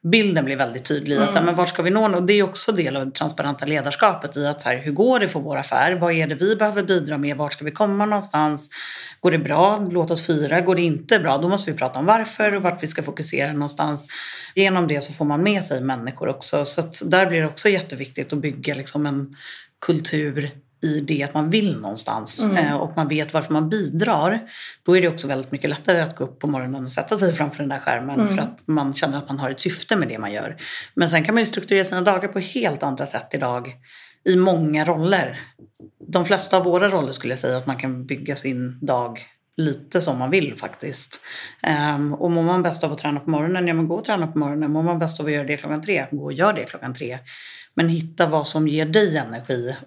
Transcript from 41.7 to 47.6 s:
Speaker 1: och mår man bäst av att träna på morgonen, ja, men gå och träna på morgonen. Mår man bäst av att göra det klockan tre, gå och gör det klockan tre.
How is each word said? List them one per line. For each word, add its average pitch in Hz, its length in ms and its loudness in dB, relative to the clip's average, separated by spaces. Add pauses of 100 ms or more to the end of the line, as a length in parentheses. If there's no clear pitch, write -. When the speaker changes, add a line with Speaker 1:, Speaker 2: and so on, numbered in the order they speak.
Speaker 1:
och 175 180 0
mår 170 120 2
man 175 200 2
bäst 165 200 -2
av 147 80 -2
att 147 60 -6
träna 147 220 -4
på 147 100 -6
morgonen, 170 380 0
ja, 165 60 0
men 165 140 2
gå 165 80 -2
och 214 100 -6
träna 185 220 0
på 160 120 -4
morgonen. 147 320 -2
Mår 156 120 0
man 170 160 0
bäst 160 200 -2
av 151 60 -4
att 151 60 -2
göra 147 160 0
det - 100 -2
klockan 156 240 -6
tre, 160 300 -2
gå 143 120 -6
och 143 100 -8
gör 185 200 2
det - 100 -4
klockan - 300 -10
tre. 123 260 -8 (540)